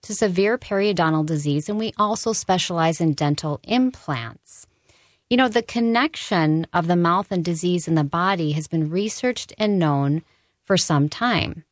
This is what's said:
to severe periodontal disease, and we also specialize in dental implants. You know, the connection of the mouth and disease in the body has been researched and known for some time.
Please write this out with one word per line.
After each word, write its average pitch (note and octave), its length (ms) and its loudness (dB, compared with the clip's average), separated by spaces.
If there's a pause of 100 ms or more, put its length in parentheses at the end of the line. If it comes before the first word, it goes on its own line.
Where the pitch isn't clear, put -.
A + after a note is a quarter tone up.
to G#3+ 120 -10
severe G3+ 440 2
periodontal F3 680 2
disease, D3 440 -2
and G#3 100 -2
we A3 180 -4
also G#3+ 380 0
specialize E3+ 680 0
in D#3+ 140 2
dental D3 500 -2
implants. G#3+ 1000 -4 (640)
You A#3+ 80 2
know, B3+ 100 4
the A3+ 140 0
connection A3+ 1080 0
of F3 140 0
the F3 100 2
mouth F3 340 2
and F3+ 140 -2
disease F3 440 -2
in E3 60 2
the D#3 100 4
body E3+ 480 0
has D#3 140 -4
been D#3+ 240 -2
researched G#3+ 680 -4
and G#3 200 2
known D3 440 2 (420)
for F#3+ 120 2
some D3 320 2
time. G#3 640 -2